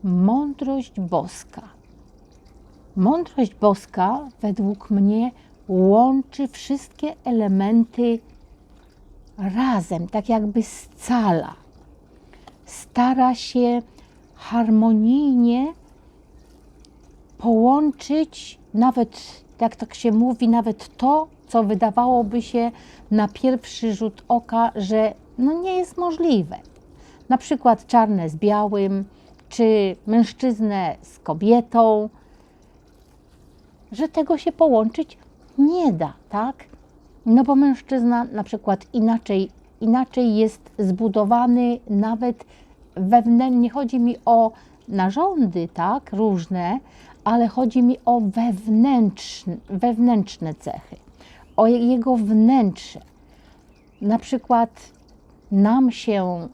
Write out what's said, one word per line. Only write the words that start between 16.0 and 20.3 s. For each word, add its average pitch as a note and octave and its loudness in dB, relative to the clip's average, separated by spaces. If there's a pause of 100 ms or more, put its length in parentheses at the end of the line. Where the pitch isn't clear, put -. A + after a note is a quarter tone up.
połączyć C#4 0 (140)
nawet, A#3+ -2 (160)
jak A3+ -2
tak - -14
się - -2
mówi, A#3 0